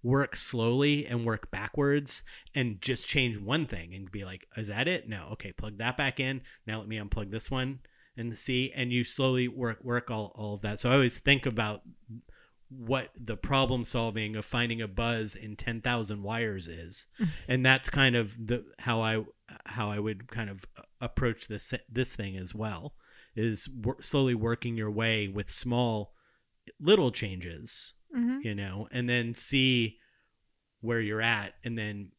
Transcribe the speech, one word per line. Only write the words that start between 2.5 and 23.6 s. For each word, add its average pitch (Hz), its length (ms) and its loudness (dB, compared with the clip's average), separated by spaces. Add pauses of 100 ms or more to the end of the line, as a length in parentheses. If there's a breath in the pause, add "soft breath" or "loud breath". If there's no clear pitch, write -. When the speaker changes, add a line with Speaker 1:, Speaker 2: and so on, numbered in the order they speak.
Speaker 1:
and 120 280 0
just - 260 0
change 123 300 2
one 127 280 0
thing 85 280 -8
and 95 180 -12
be 98 120 -8
like, 92 320 -12
"Is 110 120 -6
that 110 200 -2
it? 175 220 -2
No. 95 220 -8
Okay, 104 200 -10
plug 107 280 -8
that 120 180 -2
back 135 220 0
in. 131 220 -2 (260 loud breath)
Now 110 120 -4
let 104 80 -10
me 110 120 -4
unplug 104 320 -2
this 110 180 -4
one 131 300 -2 (360 soft breath)
and 117 220 -4
see." 131 380 2
And 123 180 0
you 123 100 4
slowly 127 440 2
work, 120 360 -4
work 120 280 -2
all, 107 240 -2
all 104 180 -4
of 98 80 -8
that. 104 180 -2
So 123 120 4
I - 20 6
always 131 240 6
think 139 300 4
about 107 340 -2 (880 soft breath)
what 127 400 -4 (100)
the 113 180 -6
problem 131 460 2
solving 110 520 0
of 107 100 -4
finding 117 340 0
a 113 80 -2
buzz 110 480 0
in 107 200 -10
ten 113 260 -4
thousand 110 400 0
wires 104 460 -2
is. 82 400 -4 (200)
Speaker 2:
<laughs> - 200 -6
Speaker 1:
And 127 180 2
that's 131 240 6
kind 135 260 6
of 110 200 2 (120)
the, 120 160 0 (160)
how 113 220 2
I, 110 220 2 (420)
how 107 240 -2
I 104 80 -2
would 104 300 -4
kind 110 240 -6
of 95 140 -8 (360)
approach 120 460 -2
this, - 260 -2 (160)
this 120 260 0
thing 98 220 -6
as 92 160 -8
well, 107 400 -6 (420 loud breath)
is 110 340 0